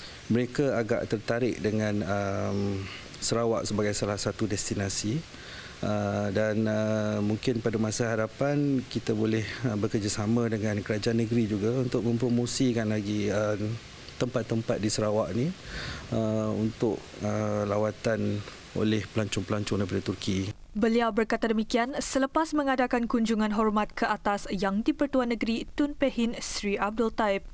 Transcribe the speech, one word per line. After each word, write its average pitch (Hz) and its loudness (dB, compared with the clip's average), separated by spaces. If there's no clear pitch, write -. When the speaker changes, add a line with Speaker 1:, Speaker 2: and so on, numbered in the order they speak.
Speaker 1:
mereka 120 2
agak 113 0
tertarik 117 0
dengan, 107 2
um, 101 -2
Sarawak 113 2
sebagai 104 2
salah 101 0
satu 104 -2
destinasi. 104 -2
Uh, 101 0
dan, 107 2
uh, 107 2
mungkin 113 0
pada 113 2
masa 110 0
hadapan 139 0
kita 117 -2
boleh, 110 2
uh, 107 0
bekerjasama 110 2
dengan 107 0
kerajaan 113 0
negeri 113 2
juga 107 2
untuk 123 0
mempromosikan 120 2
lagi, 104 0
uh, 107 2
tempat-tempat 117 0
di 107 2
Sarawak 107 2
ni, 120 0
uh, 110 0
untuk, 110 0
uh, 104 0
lawatan 104 0
oleh 107 2
pelancong-pelancong 104 0
daripada 98 0
Turki. 98 -2
Speaker 2:
Beliau 226 2
berkata 220 0
demikian 233 0
selepas 262 0
mengadakan 254 2
kunjungan 220 2
hormat 214 2
ke - 0
atas 208 0
Yang 202 2
di-Pertua 269 2
Negeri 226 0
Tun 285 0
Pehin 240 0
Sri - -2
Abdul 220 0
Taib 202 2